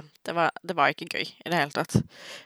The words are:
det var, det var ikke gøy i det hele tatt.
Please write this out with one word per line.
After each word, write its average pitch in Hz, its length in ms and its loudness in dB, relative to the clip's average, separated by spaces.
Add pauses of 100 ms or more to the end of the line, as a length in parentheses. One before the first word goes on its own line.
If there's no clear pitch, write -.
(240)
det 170 120 -4
var, 170 160 4 (120)
det 180 140 -4
var 143 160 6
ikke 170 180 -10
gøy - 160 -2
i - 240 -12
det 175 80 4
hele 147 160 0
tatt. - 220 2 (480)